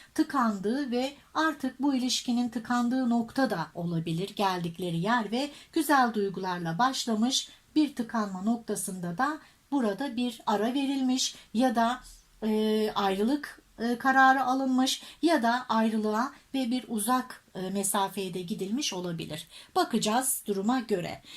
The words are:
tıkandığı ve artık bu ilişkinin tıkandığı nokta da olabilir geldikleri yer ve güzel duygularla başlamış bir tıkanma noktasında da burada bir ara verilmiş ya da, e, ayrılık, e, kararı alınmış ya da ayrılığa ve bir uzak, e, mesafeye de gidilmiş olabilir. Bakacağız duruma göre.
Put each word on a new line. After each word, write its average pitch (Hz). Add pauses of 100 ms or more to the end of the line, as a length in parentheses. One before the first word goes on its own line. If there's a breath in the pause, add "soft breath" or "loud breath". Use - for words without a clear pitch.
(160 loud breath)
tıkandığı 240
ve 254 (200 loud breath)
artık 302
bu 277
ilişkinin 240
tıkandığı 240
nokta 240
da 165
olabilir 170
geldikleri 180
yer 208
ve 277 (220 loud breath)
güzel 277
duygularla 185
başlamış 240 (260 loud breath)
bir 294
tıkanma 208
noktasında 190
da 294 (320 loud breath)
burada 240
bir 247
ara 220
verilmiş 262 (180 loud breath)
ya 240
da, 233 (420 loud breath)
e, 214
ayrılık, 202 (180)
e, 233
kararı 262
alınmış 262 (200 loud breath)
ya 302
da 240
ayrılığa 220 (220 loud breath)
ve 254
bir 254
uzak, 240 (100)
e, 185
mesafeye 196
de 180
gidilmiş 196
olabilir. 165 (280 loud breath)
Bakacağız 254
duruma 208
göre. 185 (160 loud breath)